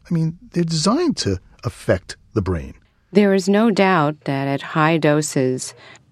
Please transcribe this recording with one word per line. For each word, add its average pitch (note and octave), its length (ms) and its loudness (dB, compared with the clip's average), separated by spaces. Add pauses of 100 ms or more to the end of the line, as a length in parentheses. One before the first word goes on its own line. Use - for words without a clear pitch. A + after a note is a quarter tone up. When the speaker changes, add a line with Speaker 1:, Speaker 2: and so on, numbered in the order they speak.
Speaker 1:
I F3+ 40 -2
mean, D#3+ 260 -2 (120)
they're F3 120 -2
designed F#3+ 540 0
to F#2+ 220 -2 (240)
affect - 540 -4 (160)
the A2 80 0
brain. E2 320 -6 (380)
Speaker 2:
There G3 240 4
is F#3 120 0
no G#3 220 2
doubt F3 520 2
that C#3 260 -4
at C#3 140 -4
high D#3+ 360 0
doses, D3 800 0 (360)